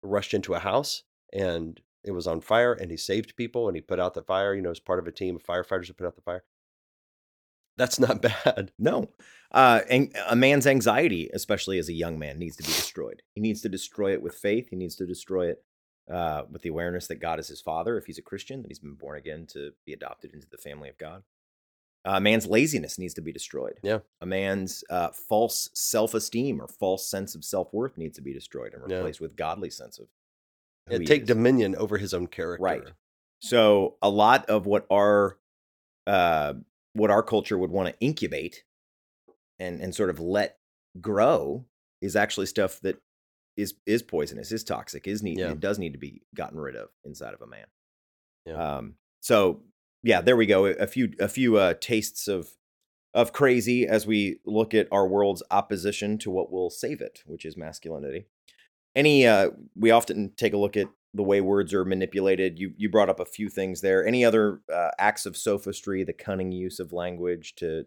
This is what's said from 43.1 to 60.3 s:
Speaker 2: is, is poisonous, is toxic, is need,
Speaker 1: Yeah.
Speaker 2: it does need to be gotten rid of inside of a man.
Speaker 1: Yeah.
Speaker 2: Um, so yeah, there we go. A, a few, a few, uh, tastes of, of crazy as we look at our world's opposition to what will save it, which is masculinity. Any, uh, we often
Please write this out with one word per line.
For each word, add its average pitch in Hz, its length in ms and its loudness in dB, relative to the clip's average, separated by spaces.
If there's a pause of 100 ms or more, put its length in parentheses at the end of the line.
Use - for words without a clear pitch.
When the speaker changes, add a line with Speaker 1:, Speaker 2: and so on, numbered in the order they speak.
Speaker 2:
is, 101 160 -4 (100)
is 113 180 0
poisonous, 73 500 -6
is 110 120 -6
toxic, - 420 -8
is 104 160 -6
need, 90 160 -4
Speaker 1:
Yeah. 90 140 -2
Speaker 2:
it 76 80 -8
does 101 180 -2
need 82 140 -6
to 69 60 -16
be 71 240 -16 (120)
gotten 80 240 -10
rid 67 180 -10
of 53 120 -14 (160)
inside 69 300 -14
of - 80 -20
a 55 40 -20
man. 55 200 -20 (800)
Speaker 1:
Yeah. 78 300 -6
Speaker 2:
Um, 57 180 -12 (260)
so 98 400 4 (420)
yeah, 98 200 4
there 123 140 6
we 113 100 4
go. 98 180 6
A, 98 120 4
a 101 100 -2
few, 117 340 -2
a 101 80 0
few, 120 300 2
uh, 90 200 6
tastes - 480 -4
of, 92 260 -4 (600)
of 117 220 2
crazy 123 520 4
as 104 200 2
we 104 400 0
look 110 260 0
at 107 180 4
our 98 160 4
world's 98 440 2
opposition 101 680 0
to 107 120 -8
what 92 200 -2
will 92 200 -2
save - 320 -8
it, - 240 -14
which 78 180 -14
is 78 100 -12
masculinity. 80 680 -10 (720)
Any, 139 300 6
uh, 98 240 6 (260)
we 110 140 6
often 104 480 4